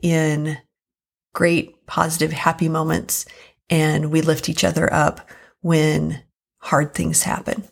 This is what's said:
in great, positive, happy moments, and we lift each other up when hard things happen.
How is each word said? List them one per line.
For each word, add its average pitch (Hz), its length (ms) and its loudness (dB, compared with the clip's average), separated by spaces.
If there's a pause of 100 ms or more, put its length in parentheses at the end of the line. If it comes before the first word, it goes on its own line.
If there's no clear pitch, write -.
in 156 560 0 (760)
great, - 540 0
positive, 160 440 -2
happy 165 380 0
moments, 160 560 -2 (440)
and 156 420 2
we 160 100 4
lift 156 260 0
each 160 160 -2
other 165 300 0
up - 360 -2 (300)
when 156 640 0 (360)
hard 147 340 0
things 160 300 -2
happen. - 480 -4